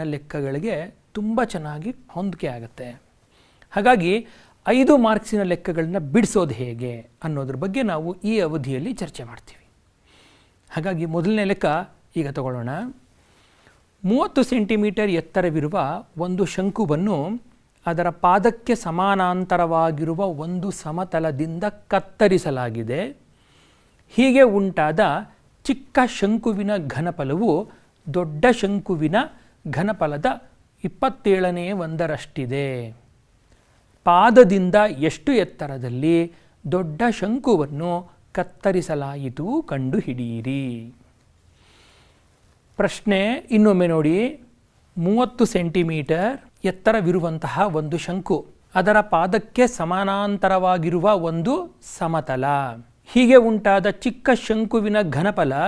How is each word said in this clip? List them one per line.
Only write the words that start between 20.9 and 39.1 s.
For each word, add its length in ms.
ಕತ್ತರಿಸಲಾಗಿದೆ. 1080
ಹೀಗೆ 280
ಉಂಟಾದ 420
ಚಿಕ್ಕ 340
ಶಂಕುವಿನ 540
ಘನಫಲವು 540
ದೊಡ್ಡ 360
ಶಂಕುವಿನ 560
ಘನಫಲದ 500
ಇಪ್ಪತ್ತೇಳನೇ 840
ಒಂದರಷ್ಟಿದೆ. 840
ಪಾದದಿಂದ 720
ಎಷ್ಟು 240
ಎತ್ತರದಲ್ಲಿ 720
ದೊಡ್ಡ 360
ಶಂಕುವನ್ನು 680
ಕತ್ತರಿಸಲಾಯಿತು 1080